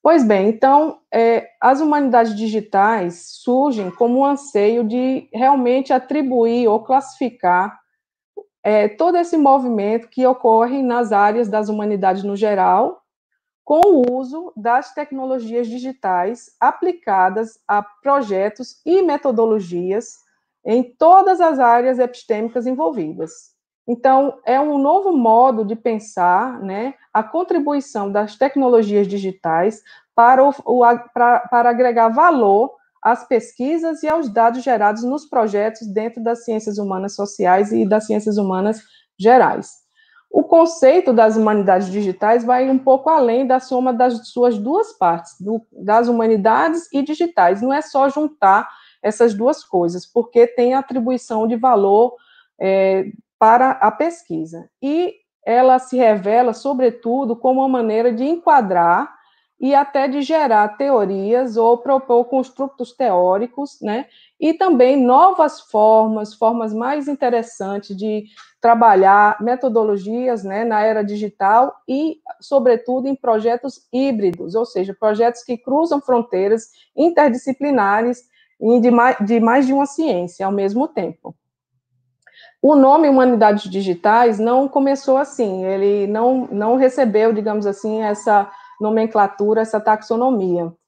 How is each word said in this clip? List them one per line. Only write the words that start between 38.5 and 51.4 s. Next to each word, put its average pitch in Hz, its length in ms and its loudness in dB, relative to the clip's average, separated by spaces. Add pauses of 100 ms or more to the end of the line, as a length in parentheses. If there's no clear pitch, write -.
gerais. 214 540 2 (580)
O - 140 0
conceito 330 680 4
das 220 240 4
humanidades 202 520 0
digitais 208 540 -2
vai 254 260 0
um 269 80 2
pouco 269 320 2
além 262 380 2
da 254 140 0
soma 254 320 -4
das 233 340 -2
suas 240 300 0
duas 311 340 -4
partes, 170 480 -4
do, 220 320 -8
das 226 380 0
humanidades 226 840 0
e 277 100 -2
digitais. 262 600 0
Não 254 100 -2
é 294 100 -2
só 277 280 0
juntar 233 580 0 (340)
essas 220 320 0
duas 240 300 -2
coisas, 175 420 -4
porque 233 400 2
tem 240 280 -2
atribuição 247 760 -4